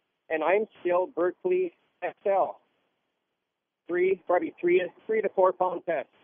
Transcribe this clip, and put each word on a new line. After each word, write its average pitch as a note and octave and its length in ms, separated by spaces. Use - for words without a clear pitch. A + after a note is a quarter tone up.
and D#3+ 160
I'm G3+ 220
still F3 260
Berkley F3+ 680
X E3 120
L. F3+ 340
Three, F#3 380
probably E3+ 340
three, F3 220
three A3 160
to F#3+ 80
four F#3 220
pound F3+ 340
tests. D3 240